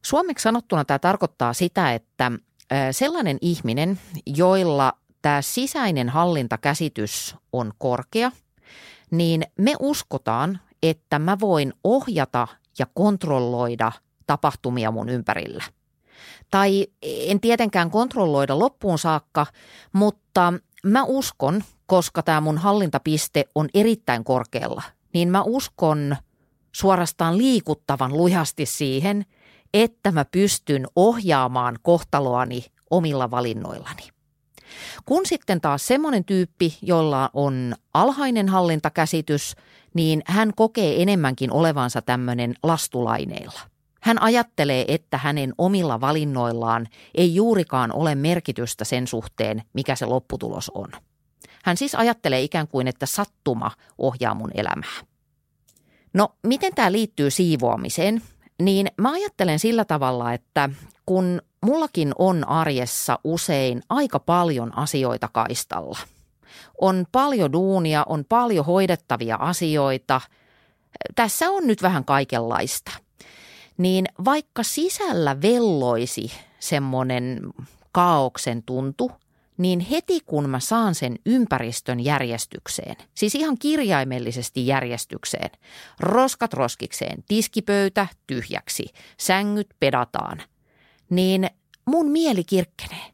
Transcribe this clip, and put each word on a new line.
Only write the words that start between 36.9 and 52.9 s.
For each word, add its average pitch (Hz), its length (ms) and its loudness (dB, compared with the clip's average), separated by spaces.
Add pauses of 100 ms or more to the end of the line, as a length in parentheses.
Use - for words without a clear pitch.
on 131 420 -2 (200)
alhainen 240 540 2
hallintakäsitys, 160 1080 0 (380)
niin 160 320 2
hän 208 300 2
kokee 196 460 2
enemmänkin 143 500 2
olevansa 139 500 2
tämmönen 123 600 -2
lastulaineilla. 123 960 -2 (420)
Hän 226 200 2
ajattelee, 156 680 2
että 143 300 -2
hänen 139 400 -2
omilla 170 420 2
valinnoillaan 120 880 0 (260)
ei 170 200 4
juurikaan 180 580 2
ole 156 220 0
merkitystä 139 720 -2
sen 123 220 -2
suhteen, 110 560 -4 (100)
mikä 131 240 -4
se 123 100 -4
lopputulos 120 680 -4
on. 98 140 -10 (760)
Hän 175 120 0
siis - 180 -4
ajattelee 226 460 2
ikään 151 280 -2
kuin, 131 200 -2
että 127 180 -6